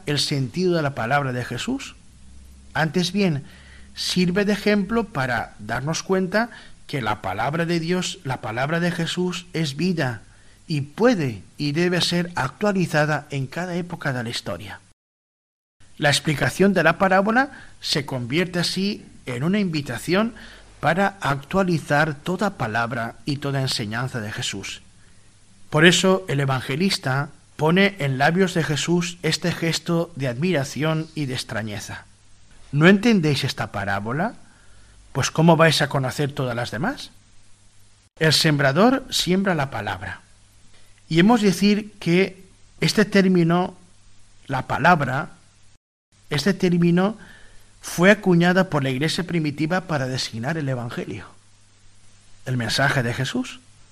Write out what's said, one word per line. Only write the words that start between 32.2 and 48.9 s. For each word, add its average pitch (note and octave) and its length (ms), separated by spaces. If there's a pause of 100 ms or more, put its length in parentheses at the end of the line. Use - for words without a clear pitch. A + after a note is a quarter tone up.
"¿No D3+ 160
entendéis F#3+ 560
esta - 260
parábola? G#2 640 (800)
Pues, C3+ 180
¿cómo E3 260
vais D#3+ 260
a C#3+ 60
conocer C#3 440
todas B2 240
las A#2+ 160
demás?". F#3+ 400 (1040)
El D#3+ 140
sembrador D#3 800
siembra F#3 440
la C#3 160
palabra. G2+ 520 (840)
Y D#3+ 120
hemos G#3+ 220
de G#3 60
decir G3+ 520
que F3+ 420 (380)
este G3 240
término, F#3 720 (720)
la C3 180
palabra, C#3+ 640 (1000)
este D3+ 240
término F3 640 (640)
fue F3+ 280
acuñada F3+ 600
por D3 120
la C3+ 80